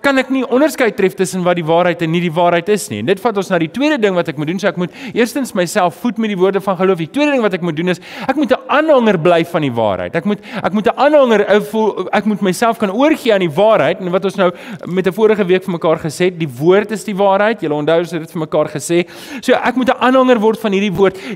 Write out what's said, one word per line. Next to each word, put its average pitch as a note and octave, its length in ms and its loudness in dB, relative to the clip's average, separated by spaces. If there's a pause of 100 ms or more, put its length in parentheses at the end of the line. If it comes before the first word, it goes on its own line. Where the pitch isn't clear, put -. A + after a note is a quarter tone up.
kan C#4 160 2
ek B3+ 120 -2
nie C4 140 0
onderskeid B3+ 520 0
tref F#3 180 0
tussen F#3 300 -4
wat F3+ 120 2
die E3+ 80 -4
waarheid E3+ 380 2
en D#3+ 80 -2
nie F3 100 0
die F3 120 -2
waarheid F3 360 2
is G#3 220 0
nie? G#2+ 80 -6
En G#2+ 80 -4
dit F#3+ 140 0
vat A3 160 -2
ons G3 140 -4
na F#3 80 2
die E3 120 -2
tweede C#4+ 280 0
ding G3+ 160 2
wat E3+ 140 0
ek C#3+ 80 -8
moet D3 120 -4
doen. F#3 100 -4
So G3+ 100 0
ek E3+ 80 -4
moet F3 140 -4 (240)
eerstens A#3+ 400 -2
myself F3+ 480 0
voed A#3+ 160 -4
met A3 100 -2
die G#3 80 -4
woorde F#3+ 240 2
van G3 160 -2
geloof. F#3 220 2
Die D#3+ 120 -6
tweede D4 220 0
ding C4 100 0
wat G3+ 120 0
ek E3+ 80 -6
moet E3+ 140 -4
doen F3 120 -2
is, F3 120 -2 (280)
ek C4+ 80 0
moet C4 160 0
'n - 160 -2
aanhanger B3+ 500 2
bly E3+ 260 2
van E3 180 -2
die C3+ 100 -2
waarheid. G2 440 -2
Ek E3 80 -4
moet, G#3 160 -2 (220)
ek F3 100 -2
moet G3+ 140 -2
'n A3+ 120 -2
aanhanger, B3+ 480 4
eh, G3+ 140 4
voel, G#3 520 -2
ek G3+ 120 0
moet G#3 160 -2
myself G3+ 380 0
kan G3+ 120 -2
oorgee B3 420 2
aan G3 80 4
die F3 100 0
waarheid. F3 500 2
En F3+ 100 -6
wat F3+ 140 -2
ons F#3+ 120 -2
nou F3+ 140 2 (360)
met F3+ 200 -2
'n F#3 60 0
vorige G#3+ 320 2
week F#3 200 0
vir F#3+ 80 -6
mekaar E3 260 0
gesê E3 260 -4
het, F3+ 140 -2
die D#3+ 100 -4
woord F3+ 420 2
is G#3+ 140 -8
die G#3+ 100 -6
waarheid. G3+ 460 2
Julle D3+ 140 -2
onthou D3+ 240 2
ons F3 120 -2
het E3 100 -6
dit D#3+ 120 -14
vir F3 80 -6
mekaar D3+ 280 0
gesê. E3+ 380 -2 (340)
So B3+ 120 0
ek A#3+ 240 0
moet B3+ 120 0
'n B3+ 120 0
aanhanger B3+ 400 4
word A3 180 2
van G#3+ 140 -4
hierdie G3 200 0
woord. F#3+ 240 2 (200)